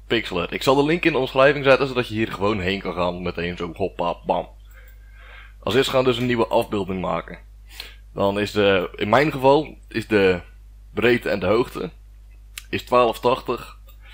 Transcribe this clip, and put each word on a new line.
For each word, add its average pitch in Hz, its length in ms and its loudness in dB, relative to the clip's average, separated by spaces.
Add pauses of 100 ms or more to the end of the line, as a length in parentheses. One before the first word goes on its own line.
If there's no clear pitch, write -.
Pixlr. 90 460 -4
Ik 98 100 -6
zal 135 120 4
de 143 100 4
link 165 200 0
in 165 80 2
de 127 60 -2
omschrijving 135 460 2
zetten, 131 220 4
zodat 123 220 -4
je 107 60 -8
hier 107 180 -2
gewoon 104 280 0
heen 95 200 -2
kan 92 140 -6
gaan, 87 280 -2
meteen 87 340 -6
zo 85 180 -8
hoppa, 87 420 -4 (100)
bam. 87 220 -2 (1120)
Als 98 120 -2
eerst 135 160 2
gaan 135 140 2
we 131 40 0
dus 120 100 2
een 123 80 -2
nieuwe 117 200 0
afbeelding 98 540 -2
maken. 87 380 -6 (760)
Dan 98 260 0
is 104 120 -4
de, 98 420 2
in 101 140 -4
mijn 139 240 4
geval 139 440 2 (120)
is 107 180 -6
de 95 340 4 (520)
breedte 117 360 0
en 92 120 -2
de 90 60 -2
hoogte 113 440 -2 (800)
is 101 140 -6
twaalf 123 360 2
tachtig 123 580 -4 (360)